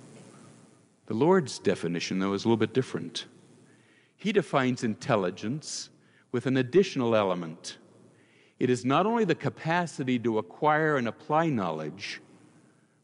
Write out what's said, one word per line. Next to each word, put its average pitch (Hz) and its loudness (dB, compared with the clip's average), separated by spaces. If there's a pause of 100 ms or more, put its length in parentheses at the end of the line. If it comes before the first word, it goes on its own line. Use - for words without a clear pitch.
(1080)
The - -6
Lord's 151 2
definition, 87 -2
though, 98 0
is 98 -2
a 110 2
little 113 6
bit 110 -2
different. - -4 (880)
He 208 -4
defines 135 2
intelligence 107 -2 (420)
with 123 -2
an 131 2
additional 131 2
element. 90 0 (840)
It 127 0
is 123 0
not 143 2
only 226 2
the 165 0
capacity 147 -2
to 110 0
acquire 151 0
and 120 0
apply 156 0
knowledge, 80 -4 (800)